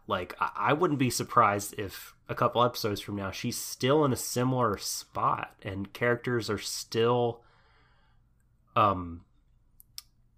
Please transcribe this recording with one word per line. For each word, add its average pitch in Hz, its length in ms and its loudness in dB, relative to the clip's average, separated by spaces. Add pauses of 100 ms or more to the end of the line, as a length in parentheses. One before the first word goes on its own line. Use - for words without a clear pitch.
Like, 92 340 -4
I, - 160 0
I 107 160 2
wouldn't 151 260 2
be 123 120 2
surprised 104 680 2
if - 360 -10 (140)
a - 60 -6
couple 117 280 2
episodes 110 380 0
from 104 160 -8
now 98 140 -4
she's 117 280 -6
still 147 460 2
in 131 80 2
a 113 40 0
similar 123 600 0
spot - 840 -4
and 98 300 -8
characters 120 560 0
are 104 100 0
still, 117 840 0 (1300)
um, 90 460 2 (1160)